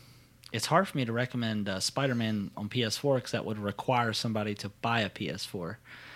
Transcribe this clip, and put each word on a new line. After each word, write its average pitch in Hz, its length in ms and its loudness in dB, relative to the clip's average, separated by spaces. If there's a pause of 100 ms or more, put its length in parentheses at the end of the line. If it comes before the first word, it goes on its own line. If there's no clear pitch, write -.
(500)
It's 110 140 -2
hard 180 240 4
for - 80 -6
me 131 80 2
to 113 80 -2
recommend, 113 560 0
uh, 95 100 0
Spider-Man 113 760 0
on 104 140 -6
P 123 120 2
S 110 140 0
four 135 240 4
'cause - 120 -10
that - 120 0
would 107 140 -4
require 113 560 2
somebody 107 400 0
to 101 160 -8 (100)
buy 117 200 2
a 98 100 2
P 92 180 -6
S 85 160 -6
four. 92 340 -6 (380)